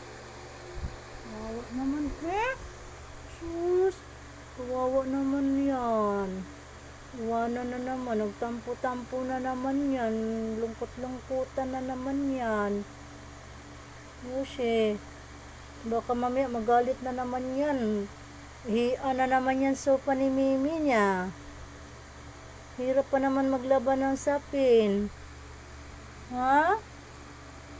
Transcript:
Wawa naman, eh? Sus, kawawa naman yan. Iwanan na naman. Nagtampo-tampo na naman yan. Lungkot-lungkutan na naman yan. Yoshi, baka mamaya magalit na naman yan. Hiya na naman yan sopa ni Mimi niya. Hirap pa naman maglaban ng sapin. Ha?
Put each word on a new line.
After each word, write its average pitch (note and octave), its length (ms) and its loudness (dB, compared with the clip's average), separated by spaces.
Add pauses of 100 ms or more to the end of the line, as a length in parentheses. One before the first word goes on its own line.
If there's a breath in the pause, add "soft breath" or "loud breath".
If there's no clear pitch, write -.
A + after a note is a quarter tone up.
(1300)
Wawa A3 360 -8 (120)
naman, C#4 320 0 (160)
eh? G#4+ 320 0 (800)
Sus, F4 640 2 (560)
kawawa B3+ 480 2
naman C4+ 640 2
yan. G#3+ 640 2 (920)
Iwanan A#3 560 0
na B3 80 -4
naman. B3 400 -2
Nagtampo-tampo A#3+ 1040 -4
na B3+ 160 -2
naman C4+ 480 0
yan. A#3 240 0 (480)
Lungkot-lungkutan B3+ 1120 -4
na C4 80 -4
naman C4+ 480 -2
yan. G#3 560 0 (1400)
Yoshi, A#3 720 2 (880)
baka A3+ 320 0
mamaya B3 320 2
magalit A#3+ 560 4
na B3+ 80 -2
naman B3+ 480 -2
yan. A3 480 2 (640)
Hiya B3 480 2
na C4 80 6
naman C4 400 4
yan C4+ 80 4
sopa C4+ 400 4
ni C4+ 160 4
Mimi C4+ 480 4
niya. G3+ 480 4 (1500)
Hirap C4 320 4
pa C4+ 80 6
naman C4+ 320 6
maglaban C4 480 4
ng C4+ 160 4
sapin. A#3+ 960 4 (1200)
Ha? C#4+ 480 6 (1000)